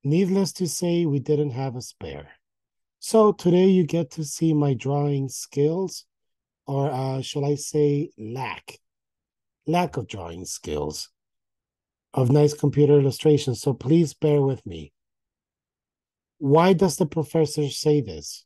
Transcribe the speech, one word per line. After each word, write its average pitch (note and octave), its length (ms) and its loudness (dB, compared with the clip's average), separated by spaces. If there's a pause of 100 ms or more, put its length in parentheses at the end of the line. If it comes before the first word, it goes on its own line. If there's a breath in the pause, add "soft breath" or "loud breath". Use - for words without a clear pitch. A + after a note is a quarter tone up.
Needless F3+ 480 0
to F3+ 160 -4
say, E3+ 380 -2
we C#3+ 120 0
didn't D3 320 -2
have C3 260 -6
a B2+ 60 -10
spare. D2 460 -14 (720)
So G#3+ 320 4
today F3+ 360 4
you F#3 160 4
get E3 280 -4
to D#3+ 120 -10
see D#3+ 280 -2
my D3 220 0
drawing C#3 540 -4
skills, D#3+ 760 -4 (640)
or, C#3 240 -2
uh, C3+ 320 -6
shall C#3+ 220 -6
I D3 100 0
say C#3+ 640 0
lack, A2 600 -12 (880)
lack E3+ 300 -2
of A#2 100 -6
drawing F2 380 -12
skills, - 680 -8 (1000)
of B2+ 180 0
nice D3 240 4
computer C#3+ 440 4
illustrations. C#3 600 2
So C#3+ 120 -2
please D3+ 420 0
bear D3 280 2
with C3+ 240 -2
me. D#2+ 260 -14 (1500)
Why D#3+ 340 6
does F3+ 240 2
the F3 100 2
professor D3+ 640 -2
say D3 320 2
this? F2 460 -12